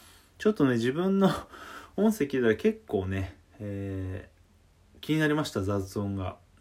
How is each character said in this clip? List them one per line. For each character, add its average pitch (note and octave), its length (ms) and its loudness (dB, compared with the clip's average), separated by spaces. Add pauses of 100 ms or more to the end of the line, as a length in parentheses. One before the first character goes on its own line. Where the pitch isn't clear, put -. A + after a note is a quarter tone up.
(380)
ち - 80 -2
ょ A3 40 6
っ G#3+ 40 2
と D#3 100 4
ね、 C3 100 4
自 A#2 180 2
分 F#3+ 260 2
の F#3+ 120 6 (340)
<laughs> - 320 -18
音 G#3 160 4
声 - 120 -2
聞 - 140 -2
い B2 40 2
た A#2 60 4
ら G#2+ 80 4
結 A3 300 0
構 F#2+ 200 -2
ね、 F#2+ 300 -4 (240)
え G2 720 -8 (640)
ー、 - 40 -20
気 - 120 -4
に D#3 60 2
な D#3 100 4
り D3 60 2
ま D3+ 100 0
し D3 60 -8
た、 G2+ 120 -2
雑 G2 360 -2
音 G2+ 180 -4
が。 F#2 200 -6 (240)